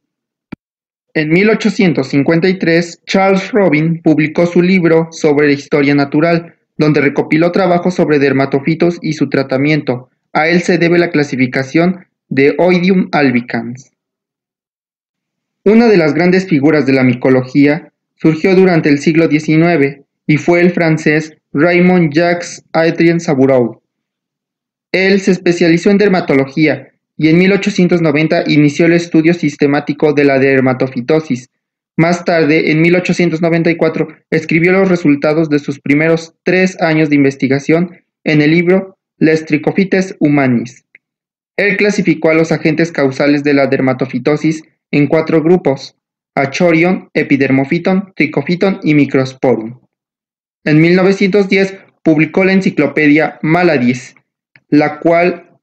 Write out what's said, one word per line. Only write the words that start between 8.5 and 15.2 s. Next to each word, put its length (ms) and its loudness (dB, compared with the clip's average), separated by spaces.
y 120 -4
su 160 -4
tratamiento. 800 -2
A 160 0
él 120 0
se 160 0
debe 220 0
la 120 0
clasificación 920 -2
de 300 0
Oidium 540 0
albicans. 800 -4